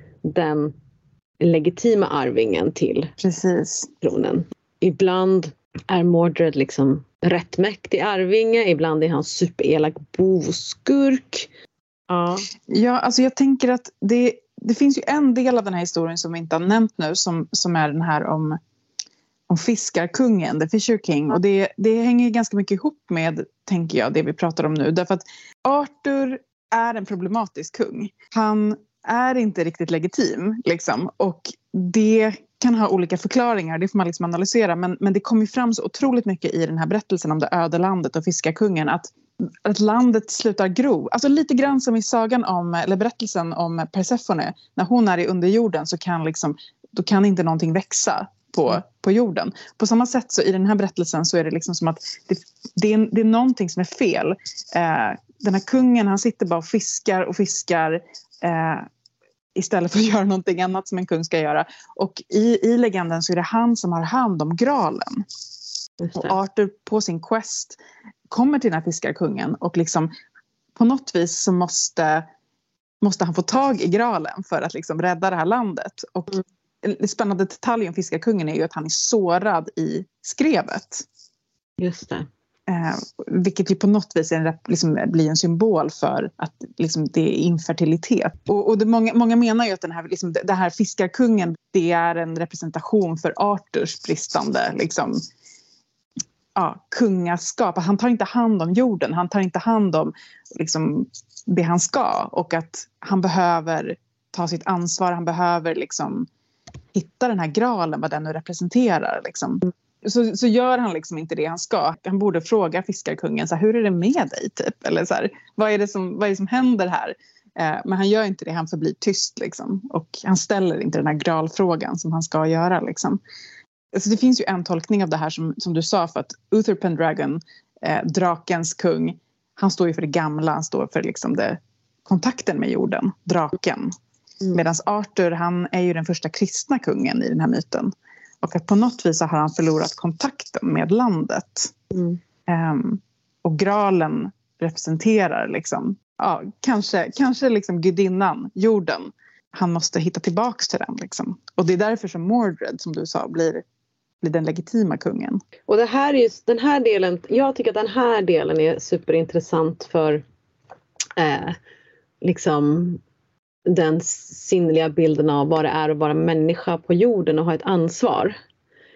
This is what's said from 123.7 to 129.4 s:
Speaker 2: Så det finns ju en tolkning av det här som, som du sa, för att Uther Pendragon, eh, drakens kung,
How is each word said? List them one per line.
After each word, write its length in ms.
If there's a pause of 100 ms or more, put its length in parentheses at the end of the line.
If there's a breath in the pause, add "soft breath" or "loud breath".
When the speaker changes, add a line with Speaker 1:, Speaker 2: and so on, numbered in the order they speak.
Speaker 2:
Så 100
det 80
finns 240
ju 40
en 180
tolkning 400
av 60
det 80
här 120
som, 280
som 160
du 80
sa, 260
för 120
att 120 (200)
Uther 240
Pendragon, 640 (400 soft breath)
eh, 240
drakens 680
kung, 440 (360)